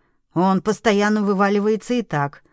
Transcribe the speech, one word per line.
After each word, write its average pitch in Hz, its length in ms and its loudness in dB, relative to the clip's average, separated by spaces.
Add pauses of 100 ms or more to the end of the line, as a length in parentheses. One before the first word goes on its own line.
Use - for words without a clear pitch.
(340)
Он 185 260 2
постоянно 208 640 0
вываливается 202 720 0
и 240 80 0
так. 147 400 -6 (100)